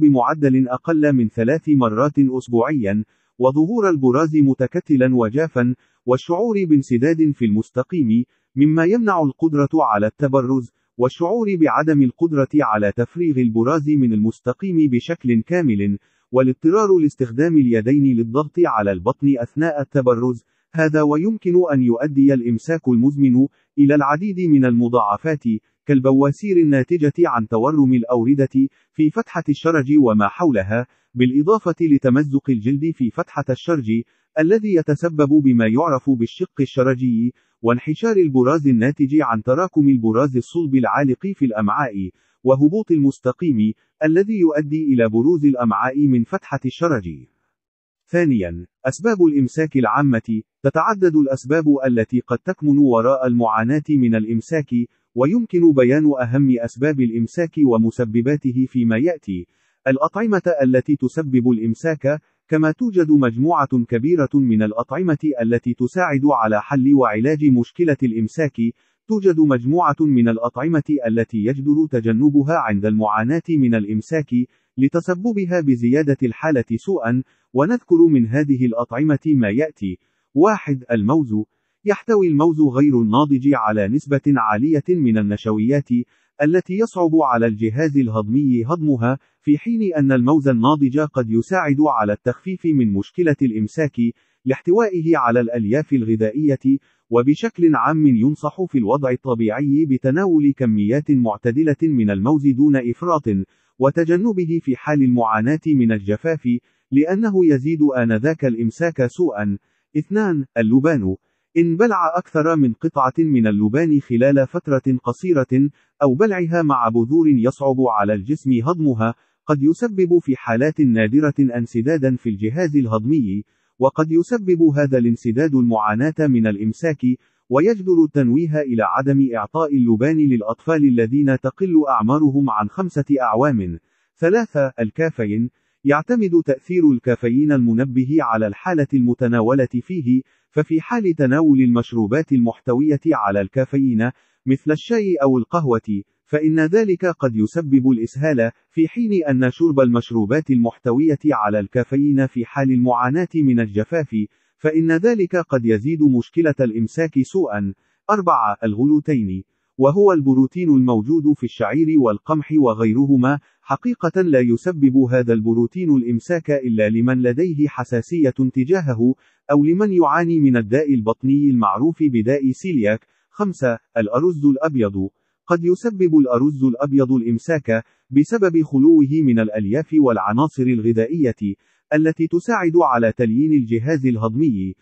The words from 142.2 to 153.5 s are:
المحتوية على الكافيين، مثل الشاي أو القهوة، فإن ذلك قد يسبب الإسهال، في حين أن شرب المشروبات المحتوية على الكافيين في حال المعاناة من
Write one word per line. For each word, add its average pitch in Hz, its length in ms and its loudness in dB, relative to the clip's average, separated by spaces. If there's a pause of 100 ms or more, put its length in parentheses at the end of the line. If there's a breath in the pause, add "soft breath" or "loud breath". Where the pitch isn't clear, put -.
المحتوية 131 720 0
على 104 340 0
الكافيين، 127 720 -2 (360)
مثل 135 260 -2
الشاي 196 500 -2
أو 131 160 2
القهوة، 113 640 -4 (220)
فإن 156 360 0
ذلك 185 460 0
قد 135 300 -2
يسبب 135 540 0
الإسهال، 120 600 -2 (200)
في 160 180 0
حين 208 420 -2
أن 127 200 2
شرب 156 300 0
المشروبات 120 720 0
المحتوية 127 680 0 (140)
على 107 280 -2
الكافيين 135 640 -2
في 120 180 -6
حال 135 260 -2
المعاناة 123 640 0
من 131 260 2